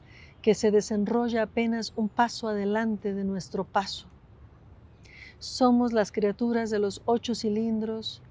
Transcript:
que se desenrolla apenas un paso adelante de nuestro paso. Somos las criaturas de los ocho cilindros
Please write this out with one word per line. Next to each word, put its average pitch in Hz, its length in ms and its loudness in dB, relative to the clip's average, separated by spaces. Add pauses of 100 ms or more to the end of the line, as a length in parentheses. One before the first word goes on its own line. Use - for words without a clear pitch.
(420)
que 214 120 4
se 208 180 2
desenrolla 220 720 2
apenas 226 520 -2
un 214 140 0
paso 233 400 0
adelante 208 640 -2
de 196 100 -4
nuestro 190 400 -4
paso. - 440 -4 (1300)
Somos 240 540 2
las 214 180 2
criaturas 226 580 0
de 214 100 0
los 202 260 -2
ocho 233 300 0
cilindros 220 960 -2